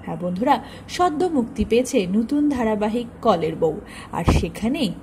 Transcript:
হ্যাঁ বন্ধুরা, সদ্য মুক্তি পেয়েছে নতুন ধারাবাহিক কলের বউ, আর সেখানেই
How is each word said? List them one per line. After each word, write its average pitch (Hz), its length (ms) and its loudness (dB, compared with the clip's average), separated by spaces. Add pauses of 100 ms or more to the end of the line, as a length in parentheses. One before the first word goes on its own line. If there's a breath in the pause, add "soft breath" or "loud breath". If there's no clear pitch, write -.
হ্যাঁ 170 160 -8
বন্ধুরা, 202 440 0 (240 loud breath)
সদ্য 349 360 0
মুক্তি 254 400 0
পেয়েছে 233 420 2
নতুন 233 420 2
ধারাবাহিক 220 580 0 (160)
কলের 165 340 2
বউ, 160 240 0 (320 loud breath)
আর 170 120 -4
সেখানেই 214 680 2 (100)